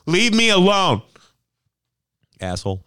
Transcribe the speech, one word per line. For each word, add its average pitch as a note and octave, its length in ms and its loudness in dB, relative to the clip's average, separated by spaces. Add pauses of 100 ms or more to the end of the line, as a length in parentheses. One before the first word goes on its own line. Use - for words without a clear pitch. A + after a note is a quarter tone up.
Leave G#3 260 0
me A3+ 160 2
alone." F#3 540 2 (1400)
Asshole. F#2 460 -8